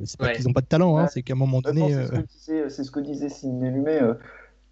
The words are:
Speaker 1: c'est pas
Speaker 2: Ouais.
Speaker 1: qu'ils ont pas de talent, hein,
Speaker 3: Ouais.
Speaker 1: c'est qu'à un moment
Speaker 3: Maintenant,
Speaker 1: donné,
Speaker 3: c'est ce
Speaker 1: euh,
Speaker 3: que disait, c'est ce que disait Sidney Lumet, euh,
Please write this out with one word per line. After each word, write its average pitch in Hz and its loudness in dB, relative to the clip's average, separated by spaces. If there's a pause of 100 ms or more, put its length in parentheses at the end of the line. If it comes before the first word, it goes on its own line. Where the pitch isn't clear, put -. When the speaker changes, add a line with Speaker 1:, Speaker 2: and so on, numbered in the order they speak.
Speaker 1:
c'est - -14
pas 127 0
Speaker 2:
Ouais. 120 0
Speaker 1:
qu'ils 120 -2
ont 123 2
pas 131 2
de 127 -6
talent, 160 4
hein, 165 4
Speaker 3:
Ouais. 165 2
Speaker 1:
c'est 127 -4
qu'à 135 -6
un 127 0
moment 131 2
Speaker 3:
Maintenant, 151 2
Speaker 1:
donné, 147 2
Speaker 3:
c'est 127 0
ce 123 -4
Speaker 1:
euh, - 0
Speaker 3:
que - -6
disait, 156 -6
c'est 139 -8
ce 131 -14
que 143 -6
disait 143 -6
Sidney 127 -4
Lumet, 147 0
euh, 117 4 (580)